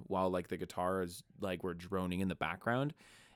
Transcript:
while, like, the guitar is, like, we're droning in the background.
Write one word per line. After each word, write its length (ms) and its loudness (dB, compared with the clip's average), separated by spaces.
while, 240 4
like, 180 2
the 100 -2
guitar 440 0
is, 220 -4
like, 220 -2
we're 100 -2
droning 460 0
in 80 2
the 80 0
background. 580 0